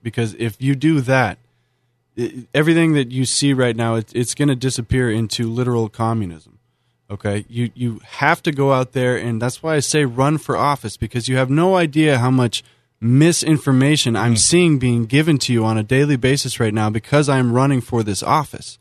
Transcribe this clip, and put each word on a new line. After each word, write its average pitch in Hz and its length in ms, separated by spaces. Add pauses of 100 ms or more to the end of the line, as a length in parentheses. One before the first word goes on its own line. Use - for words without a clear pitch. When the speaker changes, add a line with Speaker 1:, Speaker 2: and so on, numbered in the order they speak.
Speaker 1:
Because 113 320
if 113 260
you 139 140
do 151 260
that, 123 380 (800)
i-, 117 360
everything 165 400
that 131 180
you 131 140
see 139 280
right 123 220
now, 117 200
it, 110 180
it's 120 220
gonna 143 200
disappear 127 540
into 113 420
literal 120 380
communism. 101 680 (500)
Okay? 101 400
You, 120 240
you 120 320
have 151 380
to 170 80
go 139 200
out 131 200
there, 123 260
and 113 240
that's 123 220
why 160 120
I 151 40
say 151 260
run 135 320
for 139 200
office, 135 380
because 117 320
you 127 100
have 131 120
no 175 260
idea 156 440
how 123 100
much 127 340 (640)
misinformation 143 880
I'm 113 200
Speaker 2:
Mm. - 40
Speaker 1:
seeing 165 400
being 120 260
given 147 340
to - 140
you 113 120
on 110 120
a 107 60
daily 139 320
basis 127 440
right 110 140
now 107 160
because 131 400
I'm 127 240
running 135 280
for 117 220
this 101 200
office. - 580